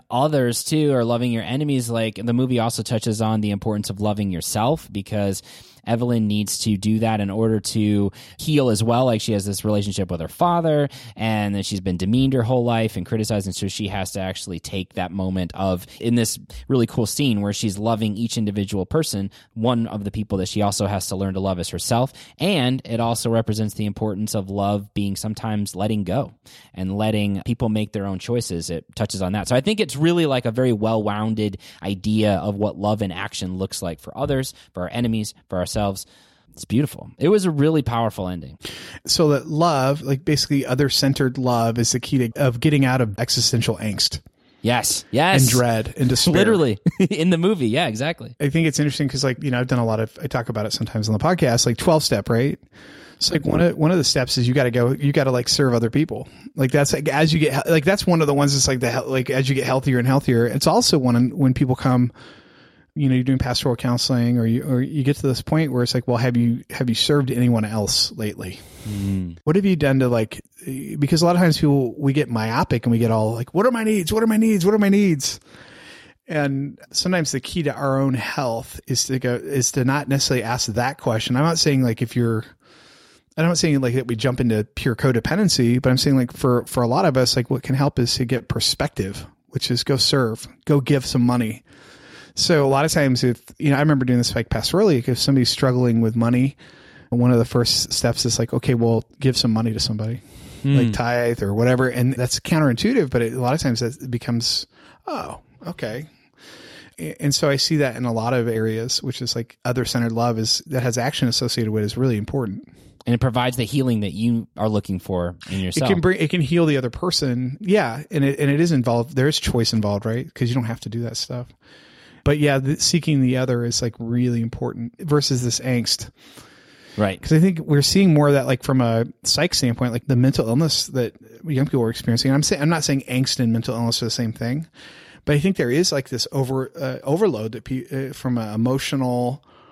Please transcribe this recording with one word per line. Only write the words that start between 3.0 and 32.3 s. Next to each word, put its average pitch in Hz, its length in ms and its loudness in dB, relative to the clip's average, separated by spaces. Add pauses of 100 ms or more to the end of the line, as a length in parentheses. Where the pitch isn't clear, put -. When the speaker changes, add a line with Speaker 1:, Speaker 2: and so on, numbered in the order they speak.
Speaker 1:
on 110 180 0
the 104 100 0
importance 104 400 -4
of 98 100 -8
loving 104 320 -2
yourself, 117 580 -2
because 101 520 -4 (440)
Evelyn 117 420 0
needs 104 320 -2
to 107 160 0
do 107 240 0
that 110 200 0
in 101 80 -2
order 110 300 0
to 104 540 0 (260)
heal 143 320 2
as 107 140 0
well. 120 220 2
Like, 110 140 2
she - 120 -4
has 101 120 0
this 101 200 -6
relationship 101 460 -2
with 85 100 -6
her 82 80 -8
father, 165 600 0 (280)
and 107 380 -2
then 98 100 -2
she's 98 160 -4
been 92 160 -2
demeaned 123 380 2
her 123 100 2
whole 123 200 0
life 113 320 0
and 92 80 -6
criticized, 107 420 -2
and 92 100 -6
so 101 100 -6
she 98 220 -6
has 95 240 -6
to 98 80 -6
actually 92 400 -8
take - 340 -8
that 90 160 -6
moment 92 440 -4
of, 92 320 -2 (140)
in 117 140 0
this 117 240 0 (300)
really 123 180 2
cool 113 200 -2
scene 120 340 -2
where 101 120 -2
she's 101 260 -4
loving 107 380 -2
each 117 220 -4
individual 101 480 -2
person, 101 440 -2 (240)
one 117 340 0
of 101 160 -8
the 104 80 -6
people 104 260 -4
that 90 100 -2
she 104 140 -2
also 101 240 0
has 101 220 -4
to 98 80 -6
learn 95 180 -2
to 95 60 -6
love 95 180 -2
is 85 120 -6
herself. 117 420 -2 (260)
And 135 460 0
it 113 160 -4
also 117 280 -2
represents 110 460 0
the 107 120 -4
importance 107 500 -4
of 98 140 -6
love 101 440 -2
being 101 220 -4
sometimes 107 580 -6
letting 104 300 -2
go 101 280 -4 (420)
and 92 220 -6
letting 104 480 -2
people 117 240 -2
make 107 240 -2
their 98 140 -6
own 95 140 -6
choices. 90 500 -4
It 82 240 -8
touches 101 260 -4
on 92 120 -2
that. 101 160 -4
So - 80 2
I 135 40 2
think 208 200 -2
it's 135 160 -4
really, 165 300 2
like, 127 180 0
a 117 80 -2
very 123 200 2
well-rounded 107 840 -2 (240)
idea 104 520 0